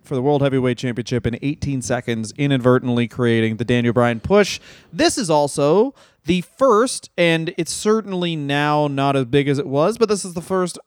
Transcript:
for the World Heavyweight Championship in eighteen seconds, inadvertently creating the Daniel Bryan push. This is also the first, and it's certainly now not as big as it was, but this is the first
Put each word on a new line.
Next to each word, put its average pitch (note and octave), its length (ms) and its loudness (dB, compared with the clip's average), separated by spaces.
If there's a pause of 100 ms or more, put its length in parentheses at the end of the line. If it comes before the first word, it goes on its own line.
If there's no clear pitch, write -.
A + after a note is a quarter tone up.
for - 140 -8
the B2+ 60 -2
World C#3+ 200 2
Heavyweight B2+ 360 0
Championship B2 500 -4
in A#2 140 -4
eighteen C#3 400 -4
seconds, A#2+ 560 -4
inadvertently B2 720 2
creating A2+ 480 0
the A#2 80 -4
Daniel A#2+ 280 2
Bryan A#2+ 280 2
push. - 400 2 (320)
This D#4 240 0
is G3 120 -4
also D#3 640 2 (320)
the F3 160 0
first, B3 760 0
and E3 400 2
it's E3 140 -4
certainly G3 640 -2
now D3 520 0
not C#3 280 0
as C3+ 100 0
big C#3 220 0
as C#3 100 0
it D3 80 -4
was, D3 320 0
but A3 120 0
this G3+ 160 -4
is F3+ 80 -10
the E3+ 80 -8
first F3+ 460 -4